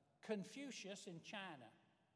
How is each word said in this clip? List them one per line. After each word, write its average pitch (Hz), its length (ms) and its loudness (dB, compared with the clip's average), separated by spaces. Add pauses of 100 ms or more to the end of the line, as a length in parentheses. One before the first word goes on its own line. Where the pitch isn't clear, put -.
(220)
Confucius 208 840 2
in 165 160 -2
China. 160 480 -2 (440)